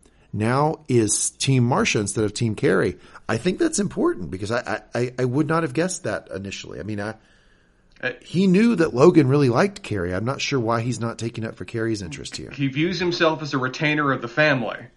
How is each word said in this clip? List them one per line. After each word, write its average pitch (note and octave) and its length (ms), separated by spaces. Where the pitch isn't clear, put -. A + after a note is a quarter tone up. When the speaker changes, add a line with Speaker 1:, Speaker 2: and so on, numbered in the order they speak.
Speaker 1:
now C3 560
is A2+ 420
Team C3 340
Marcia C#3+ 360
instead G#2+ 240
of G#2 80
Team A2+ 220
Carrie. E3+ 420
I - 80
think A#3+ 220
that's D#4+ 200
important G#3 520
because F#2+ 200
I, A2+ 300
I, A#2 60
I, B2 180
I B2+ 80
would C#3 220
not D#3+ 140
have C3+ 120
guessed F3 300
that G#2 300
initially. F#2+ 460
I E2 40
mean, G2+ 160
I, G#2+ 140
Speaker 2:
Uh, B2+ 100
Speaker 1:
he F#3 240
knew G#3 300
that D#3 180
Logan D3 340
really C#3 220
liked F3+ 320
Carrie. F2+ 320
I'm G2+ 100
not C#3 160
sure - 200
why A#2 200
he's A#2 200
not A#2 180
taking A2+ 260
up A2+ 120
for F#2 100
Carrie's A2+ 340
interest D2+ 360
here. B1+ 140
Speaker 2:
He C#3 180
views D#3 300
himself E3 440
as C#3+ 100
a C#3 60
retainer D3 540
of B2+ 100
the A#2 60
family. C3 500